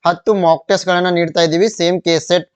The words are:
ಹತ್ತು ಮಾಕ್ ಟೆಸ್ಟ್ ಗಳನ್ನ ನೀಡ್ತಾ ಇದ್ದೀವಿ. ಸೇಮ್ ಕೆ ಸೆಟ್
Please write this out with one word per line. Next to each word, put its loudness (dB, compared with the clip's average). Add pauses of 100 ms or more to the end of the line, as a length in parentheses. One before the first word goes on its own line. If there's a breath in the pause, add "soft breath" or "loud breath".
ಹತ್ತು -2 (120)
ಮಾಕ್ 0
ಟೆಸ್ಟ್ -2
ಗಳನ್ನ 0
ನೀಡ್ತಾ 0
ಇದ್ದೀವಿ. 0 (140)
ಸೇಮ್ 0
ಕೆ 2 (140)
ಸೆಟ್ 0